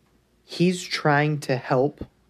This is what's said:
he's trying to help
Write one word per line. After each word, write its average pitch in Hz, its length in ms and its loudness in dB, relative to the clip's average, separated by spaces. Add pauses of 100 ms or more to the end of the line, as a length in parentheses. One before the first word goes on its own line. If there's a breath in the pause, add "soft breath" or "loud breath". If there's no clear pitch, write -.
(440)
he's 180 400 0
trying 151 580 0
to 135 160 -2
help 135 460 -2 (260)